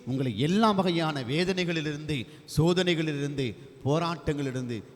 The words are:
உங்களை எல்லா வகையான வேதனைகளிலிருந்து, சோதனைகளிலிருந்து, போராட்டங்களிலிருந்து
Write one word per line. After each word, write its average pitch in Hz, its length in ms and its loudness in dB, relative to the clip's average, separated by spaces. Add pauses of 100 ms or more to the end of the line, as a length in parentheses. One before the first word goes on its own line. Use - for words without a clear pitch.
உங்களை 127 340 -2
எல்லா 202 320 4
வகையான 165 500 0
வேதனைகளிலிருந்து, 156 1040 -2 (300)
சோதனைகளிலிருந்து, 151 1000 2 (300)
போராட்டங்களிலிருந்து 139 1000 -2 (120)